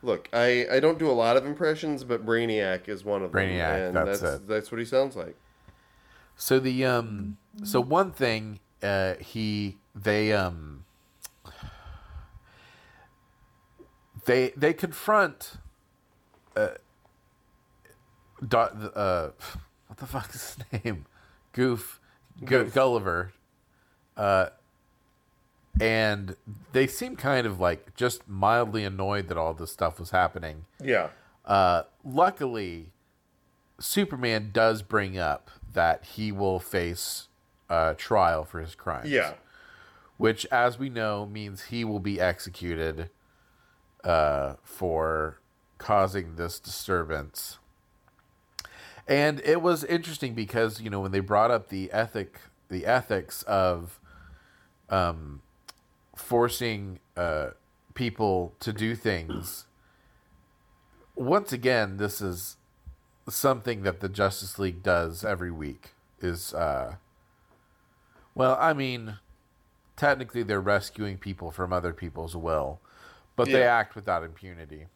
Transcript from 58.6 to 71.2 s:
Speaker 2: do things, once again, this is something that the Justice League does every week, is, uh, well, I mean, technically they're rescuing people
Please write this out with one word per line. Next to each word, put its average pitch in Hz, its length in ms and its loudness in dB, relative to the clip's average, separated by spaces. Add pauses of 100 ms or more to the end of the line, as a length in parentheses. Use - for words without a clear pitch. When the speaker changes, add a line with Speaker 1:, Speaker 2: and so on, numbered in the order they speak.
Speaker 2:
do 110 220 -2
things, 87 720 -4 (1500)
once 175 380 0
again, 117 440 2
this 101 240 -2
is 92 360 -6 (720)
something 120 540 0
that 92 180 0
the 98 80 -4
Justice 98 500 -2
League 92 240 -2
does 85 400 2
every 90 280 -2
week, 76 400 -10 (300)
is, 87 320 -4
uh, 76 420 -2 (1400)
well, 131 260 2
I 160 140 4
mean, 123 440 -6 (760)
technically 131 480 0
they're 101 180 0
rescuing 101 560 -2
people 90 340 -10